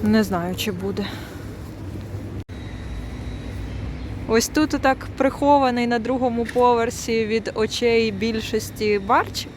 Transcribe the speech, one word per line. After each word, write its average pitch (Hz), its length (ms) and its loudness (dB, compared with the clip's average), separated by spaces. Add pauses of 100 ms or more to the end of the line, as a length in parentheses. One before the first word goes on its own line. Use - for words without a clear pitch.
Не 214 200 6
знаю, 180 320 -2
чи 214 160 -2
буде. 196 340 -4 (3250)
Ось 226 200 4
тут 302 260 2
отак 269 340 2 (100)
прихований 262 720 4
на 240 120 2
другому 233 540 0
поверсі 240 720 4
від 214 300 0
очей 226 560 2
більшості 214 880 0
барчик. 226 580 0